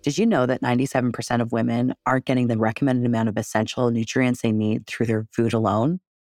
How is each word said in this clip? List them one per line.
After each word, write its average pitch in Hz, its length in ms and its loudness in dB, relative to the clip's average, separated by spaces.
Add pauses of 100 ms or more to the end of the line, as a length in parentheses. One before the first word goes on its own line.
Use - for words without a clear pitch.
Did 143 140 -2
you - 80 2
know 160 220 4
that 127 160 0
ninety-seven 123 500 0
percent 120 300 -2
of 113 100 -4
women 120 420 0 (120)
aren't 127 180 2
getting 127 220 0
the 117 100 0
recommended 120 480 0
amount 113 240 2
of 104 80 -4
essential 117 540 -2
nutrients 123 500 0
they 117 120 0
need 107 340 0
through - 180 -4
their 110 280 -2
food 113 200 0
alone? 113 480 0 (300)